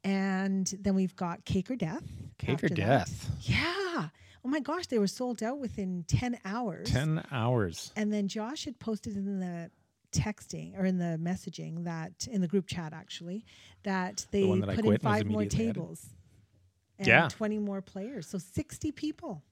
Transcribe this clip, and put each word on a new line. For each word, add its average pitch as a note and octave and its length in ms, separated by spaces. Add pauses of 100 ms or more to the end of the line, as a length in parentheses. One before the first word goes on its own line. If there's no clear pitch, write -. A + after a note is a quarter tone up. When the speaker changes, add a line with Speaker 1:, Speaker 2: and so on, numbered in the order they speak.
Speaker 1:
And F#3+ 600 (140)
then G3 140
we've F#3+ 220
got F3 280
Cake - 260
or C4 60
Death G3 280 (340)
Speaker 2:
Cake - 120
or - 20
Speaker 1:
after D#3 160
that. E3+ 80
Speaker 2:
Death. A2 540 (100)
Speaker 1:
Yeah. E4+ 680 (360)
Oh B3 40
my D4 120
gosh, D4+ 280
they A#3+ 100
were G3+ 80
sold B3 360
out B3 160
within F#3+ 480
ten A#3+ 380
hours. G3 460
Speaker 2:
Ten D#3 420
hours. A2+ 640
Speaker 1:
And G#3+ 160
then G#3 160
Josh A3 380
had C#4 120
posted G#3+ 380
in G3 240
the F3 300 (420)
texting, F3 680
or F#3+ 60
in F#3 140
the E3+ 220
messaging, E3 640
that, E3+ 460
in G#3+ 100
the F3+ 60
group F#3+ 220
chat D#3+ 240
actually, F3 520 (400)
that F#3+ 460
Speaker 2:
The G3+ 120
Speaker 1:
they F#3+ 40
Speaker 2:
one F#3+ 140
that G3 80
I G3 80
Speaker 1:
put A3 80
in G#3+ 60
Speaker 2:
quit G#3 120
and A3 80
was G#3 80
Speaker 1:
five G#3+ 80
more G#3+ 160
Speaker 2:
immediately G#3 280
added. G#3+ 40
Speaker 1:
tables. E3+ 320 (920)
And G3 100
Speaker 2:
Yeah. C#3 200
Speaker 1:
twenty G#3+ 300
more G3+ 220
players. G3 480
So - 100
sixty - 540
people. D4+ 600